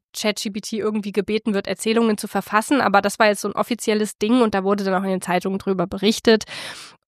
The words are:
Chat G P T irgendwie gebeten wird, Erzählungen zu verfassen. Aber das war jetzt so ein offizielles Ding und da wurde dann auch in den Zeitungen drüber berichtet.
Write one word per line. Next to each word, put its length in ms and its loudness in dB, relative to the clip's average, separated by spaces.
Chat 280 -2
G 100 -4
P 100 -8
T 160 -8
irgendwie 340 -4
gebeten 420 0
wird, 140 -2
Erzählungen 500 2
zu 120 -8
verfassen. 520 0
Aber 200 4
das 180 0
war 80 6
jetzt 140 2
so 80 -4
ein 60 -8
offizielles 640 -2
Ding 240 4
und 120 2
da 120 0
wurde 200 0
dann 100 0
auch 80 0
in 60 -2
den 120 -2
Zeitungen 380 -2
drüber 280 -2
berichtet. 560 2